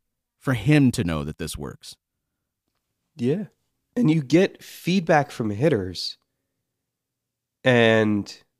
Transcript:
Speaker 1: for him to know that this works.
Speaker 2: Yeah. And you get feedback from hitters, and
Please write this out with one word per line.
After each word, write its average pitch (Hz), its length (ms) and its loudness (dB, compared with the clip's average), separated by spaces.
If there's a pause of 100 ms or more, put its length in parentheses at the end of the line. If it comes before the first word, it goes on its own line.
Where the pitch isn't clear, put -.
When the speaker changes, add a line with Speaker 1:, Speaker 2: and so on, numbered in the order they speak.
(380)
Speaker 1:
for - 140 -4
him 131 400 2
to 113 120 -4
know 80 200 -4
that 78 140 -10
this 78 180 -10
works. - 400 -14 (1200)
Speaker 2:
Yeah. 147 280 -2 (520)
And - 140 2
you 160 120 2
get 156 400 0
feedback 165 680 0
from 113 180 -6
hitters, 104 680 -4 (1500)
and 110 680 2 (300)